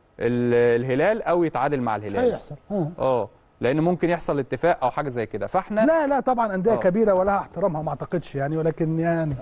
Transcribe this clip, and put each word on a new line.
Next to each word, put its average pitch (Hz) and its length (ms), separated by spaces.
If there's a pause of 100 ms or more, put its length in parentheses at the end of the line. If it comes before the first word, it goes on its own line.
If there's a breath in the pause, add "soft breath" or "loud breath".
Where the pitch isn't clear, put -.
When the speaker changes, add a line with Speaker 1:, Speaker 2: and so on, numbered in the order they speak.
(200)
Speaker 1:
ال-، 120 640
الهلال 151 400
او 175 220
يتعادل 147 380
مع 113 140
الهلال. 104 360
Speaker 2:
هيحصل. - 240 (160)
اه. 175 280
Speaker 1:
اه، 123 300 (320)
لان 131 180
ممكن 170 300
يحصل 160 300
اتفاق 139 440
او 123 80
حاجه 147 180
زي 120 160
كده، 101 220
فاحنا 208 380
Speaker 2:
لا، 311 220
لا، 277 120
طبعًا 233 360
انديه 185 160
Speaker 1:
آه. - 40
Speaker 2:
كبيره 208 380
ولها 196 240
احترامها 170 440
ما 151 80
اعتقدش 147 460
يعني، 147 220
ولكن 160 420
يعني 165 420